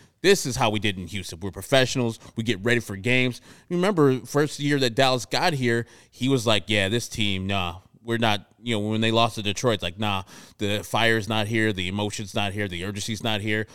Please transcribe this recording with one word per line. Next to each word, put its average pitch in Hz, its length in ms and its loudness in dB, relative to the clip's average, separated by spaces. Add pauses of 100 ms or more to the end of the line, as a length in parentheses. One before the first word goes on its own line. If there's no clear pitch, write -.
(220)
This 190 240 4
is 123 120 -2
how 123 120 2
we 107 100 0
did 101 180 0
it 95 40 -6
in 90 60 -8
Houston. 87 320 -10
We're 95 120 -6
professionals. 120 680 0 (160)
We 113 80 -4
get 104 200 -2
ready 120 180 2
for 104 160 -10
games." 123 440 0 (280)
You 175 80 -2
remember 156 420 4
first 143 400 -2
year 143 200 0
that 123 140 2
Dallas 127 320 2
got 160 280 0
here, 120 320 0 (260)
he - 180 -2
was 127 160 2
like, 107 220 2
"Yeah, 101 220 2
this 117 200 -2
team, 98 380 -2
nah, 90 300 -4 (260)
we're 117 160 -2
not," 107 260 0 (160)
you 117 140 -2
know, 107 40 0
when 110 220 0
they 113 100 2
lost 113 240 2
to 113 60 -6
Detroit, 104 340 0
it's 95 80 -6
like, 87 140 -6
"Nah, 101 260 -2 (360)
the 101 240 -2
fire's 113 440 2
not 107 200 -2
here, 110 260 2
the 90 140 -4
emotion's 104 480 -4
not 101 180 -2
here, 104 140 -4
the 87 180 -8
urgency's 104 380 -6
not 107 180 -2
here." 107 340 -2